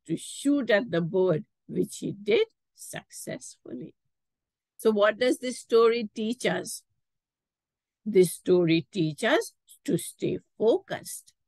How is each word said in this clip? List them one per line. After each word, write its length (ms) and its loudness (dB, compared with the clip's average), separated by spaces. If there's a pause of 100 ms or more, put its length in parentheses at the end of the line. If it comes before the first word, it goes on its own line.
to 100 -4
shoot 540 -2
at 200 2
the 120 0
bird, 420 0 (220)
which 320 -4
he 140 -6
did 340 0 (280)
successfully. 1160 -16 (880)
So 140 2
what 260 2
does 200 2
this 200 -8
story 560 2
teach 320 -4
us? 360 -4 (1200)
This 280 4
story 580 2
teaches 400 -2
us 220 0 (320)
to 140 0
stay 400 -6 (180)
focused. 800 -2 (140)